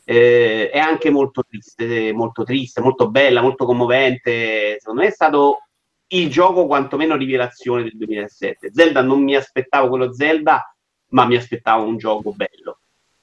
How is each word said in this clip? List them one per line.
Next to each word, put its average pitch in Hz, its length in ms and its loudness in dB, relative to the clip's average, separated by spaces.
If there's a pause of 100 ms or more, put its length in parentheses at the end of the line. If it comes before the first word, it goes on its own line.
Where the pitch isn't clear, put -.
Eh, 117 640 4
è 143 80 -2
anche 156 320 0
molto 139 380 0
triste, 113 640 -6
molto 113 300 -4
triste, 123 380 -6
molto 123 280 2
bella, 123 320 4
molto 127 260 0
commovente. 120 1120 0
Secondo 117 220 -6
me 202 60 2
è - 20 -6
stato 147 480 2 (540)
il 180 180 -2
gioco 175 360 2
quantomeno 143 500 -2
rivelazione 123 680 -4
del 110 120 -12
duemilasette. 107 760 -10
Zelda, 147 280 2
non 135 220 2
mi 139 120 0
aspettavo 135 540 -2
quello 127 240 -4
Zelda, 151 600 -2 (360)
ma 127 140 4
mi 120 120 0
aspettavo 113 480 -2
un 113 120 -4
gioco 107 360 -4
bello. - 480 -12 (420)